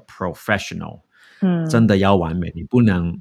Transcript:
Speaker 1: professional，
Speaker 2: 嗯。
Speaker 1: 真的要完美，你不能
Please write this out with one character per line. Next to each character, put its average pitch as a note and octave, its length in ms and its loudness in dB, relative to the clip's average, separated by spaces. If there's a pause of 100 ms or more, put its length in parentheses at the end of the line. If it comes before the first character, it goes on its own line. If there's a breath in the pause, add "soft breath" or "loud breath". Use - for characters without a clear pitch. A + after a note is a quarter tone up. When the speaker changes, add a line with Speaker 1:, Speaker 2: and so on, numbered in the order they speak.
Speaker 1:
professional， E2+ 960 -8 (400 soft breath)
Speaker 2:
嗯。 E3+ 280 0
Speaker 1:
真 A#2 180 4
的 G#2 100 4
要 G2 180 4
完 E2+ 200 -2
美， E2+ 200 -6
你 E2+ 80 -10
不 B2 180 2
能 F2+ 400 2